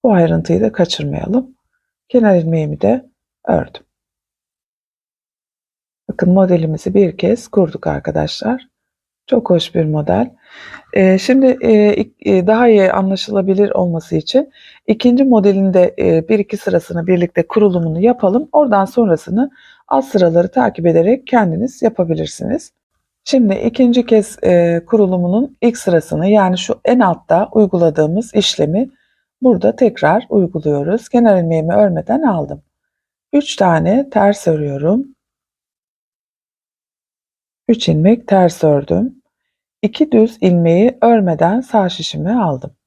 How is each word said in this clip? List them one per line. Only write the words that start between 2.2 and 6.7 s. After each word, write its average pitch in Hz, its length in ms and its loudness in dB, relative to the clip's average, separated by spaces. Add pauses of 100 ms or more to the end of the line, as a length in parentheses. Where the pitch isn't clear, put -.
ilmeğimi 160 440 -2
de 247 300 -2 (380)
ördüm. - 340 -4 (2250)
Bakın 175 240 0
modelimizi 180 640 0